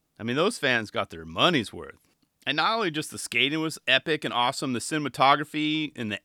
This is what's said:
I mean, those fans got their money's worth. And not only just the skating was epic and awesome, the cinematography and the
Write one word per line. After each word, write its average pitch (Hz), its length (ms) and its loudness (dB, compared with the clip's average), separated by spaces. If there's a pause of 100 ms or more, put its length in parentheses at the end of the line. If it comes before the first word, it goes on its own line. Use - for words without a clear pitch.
(200)
I 107 40 -10
mean, 120 120 -2
those 170 220 2
fans 120 340 0
got 104 180 -4
their 82 160 -12
money's 113 480 2
worth. 73 240 -14 (480)
And 139 120 -2
not 185 180 2
only 214 160 0
just 147 180 -6
the 110 80 -12
skating 139 440 0
was 156 260 -6
epic 147 380 2
and 120 80 -4
awesome, 127 400 0
the 117 60 -2
cinematography 151 1160 0
and 110 160 -4
the 98 140 -4